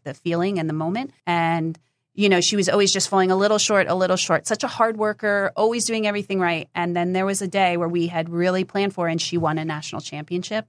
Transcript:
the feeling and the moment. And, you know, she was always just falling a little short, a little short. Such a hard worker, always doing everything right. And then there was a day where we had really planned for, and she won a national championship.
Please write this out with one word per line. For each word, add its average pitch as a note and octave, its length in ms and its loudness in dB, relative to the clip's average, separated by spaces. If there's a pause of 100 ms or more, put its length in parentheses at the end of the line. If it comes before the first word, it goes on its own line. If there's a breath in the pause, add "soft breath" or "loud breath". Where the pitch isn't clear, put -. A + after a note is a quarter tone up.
the C#3 100 -8
feeling F3 440 -2
and D#3+ 80 -2
the D#3 60 -2
moment. F3+ 380 -4 (160)
And, E3 520 0 (340)
you G3+ 160 2
know, F#3+ 120 6
she A3 160 0
was F#3+ 120 2
always G3 240 4
just F#3+ 160 -2
falling F#3 220 4
a F#3 60 4
little G#3 200 4
short, G#3 300 2
a - 80 0
little F#3 220 2
short. E3 300 0
Such A3 180 -2
a B3+ 40 0
hard A3+ 280 0
worker, G#3 600 0
always A3+ 300 2
doing A3 220 0
everything G3+ 320 -2
right. E3+ 340 0
And F3 200 -2
then F3 180 0
there F#3 120 0
was G3 160 -2
a G3+ 60 -4
day F3+ 300 2
where F3 120 0
we E3+ 200 0
had E3 200 -4
really F3+ 360 0
planned G3 280 -2
for, F3 140 -2
and E3 160 -2
she E3+ 160 -2
won D#3+ 200 0
a D#3 60 -6
national D3+ 380 -8
championship. F3 680 -8